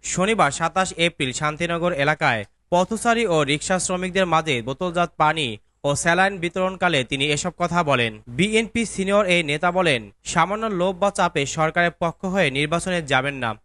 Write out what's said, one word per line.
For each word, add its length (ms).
শনিবার 460
সাতাশ 320
এপ্রিল 340
শান্তিনগর 520
এলাকায় 380
পথচারী 540
ও 40
রিকশা 300
শ্রমিকদের 540
মাঝে 220
বোতলজাত 440
পানি 260
ও 40
স্যালাইন 300
বিতরণকালে 560
তিনি 160
এসব 260
কথা 220
বলেন। 280
বিএনপি 440
সিনিয়র 400
এই 100
নেতা 340
বলেন, 240
সামান্য 340
লোভ 220
বা 160
চাপে 260
সরকারের 440
পক্ষ 200
হয়ে 240
নির্বাচনে 420
যাবেন 320
না। 60